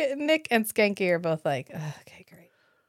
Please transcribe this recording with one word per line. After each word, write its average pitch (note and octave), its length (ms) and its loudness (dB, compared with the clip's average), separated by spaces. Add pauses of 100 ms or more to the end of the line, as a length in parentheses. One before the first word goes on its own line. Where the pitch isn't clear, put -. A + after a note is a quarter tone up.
(180)
Nick D#4 340 2
and A3 140 2
Skanky G3+ 460 0
are E3+ 80 2
both D#3+ 260 -2
like, C3+ 280 -2
"Oh, D#3 280 -8
okay, - 280 -20
great." - 200 -20 (400)